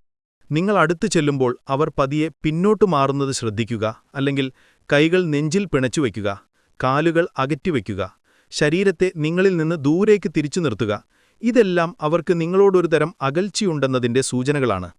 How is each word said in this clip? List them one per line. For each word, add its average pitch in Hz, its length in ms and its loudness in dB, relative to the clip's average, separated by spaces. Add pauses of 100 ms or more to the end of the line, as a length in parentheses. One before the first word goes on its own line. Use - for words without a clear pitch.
(520)
നിങ്ങൾ 185 260 0
അടുത്ത് 170 280 0
ചെല്ലുമ്പോൾ 143 520 0 (100)
അവർ 143 300 -2
പതിയെ 151 300 -2 (140)
പിന്നോട്ടു 185 420 0
മാറുന്നത് 139 480 2
ശ്രദ്ധിക്കുക, 110 720 -4 (120)
അല്ലെങ്കിൽ 139 380 -2 (400)
കൈകൾ 165 320 4
നെഞ്ചിൽ 156 400 0
പിണച്ചുവയ്ക്കുക, 120 800 -2 (420)
കാലുകൾ 160 440 2 (100)
അകറ്റിവയ്ക്കുക, 131 800 -4 (340)
ശരീരത്തെ 180 640 0
നിങ്ങളിൽ 175 400 2
നിന്ന് 160 200 0
ദൂരേക്ക് 180 600 2
തിരിച്ചു 151 240 -2
നിർത്തുക. 107 440 -2 (380)
ഇതെല്ലാം 190 580 2
അവർക്ക് 165 400 0
നിങ്ങളോടൊരു 185 460 4
തരം 151 360 0
അകൽച്ചയുണ്ടെന്നതിന്റെ 135 1000 0
സൂചനകളാണ്. 127 800 -2